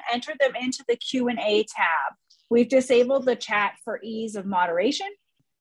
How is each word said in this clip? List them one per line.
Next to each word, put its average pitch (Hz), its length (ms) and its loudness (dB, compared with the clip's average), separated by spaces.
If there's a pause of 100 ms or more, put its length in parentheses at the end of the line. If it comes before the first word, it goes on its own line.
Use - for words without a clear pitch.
(140)
enter 247 260 -4
them 262 120 2 (100)
into 254 260 -6
the 240 80 2
Q 247 340 -2
and 233 100 -2
A 214 240 2
tab. 165 500 -2 (380)
We've 240 180 4
disabled 254 560 4
the 240 100 2
chat 208 480 -2
for 214 200 -8
ease 220 320 -8
of 190 100 -8
moderation, 190 640 0 (520)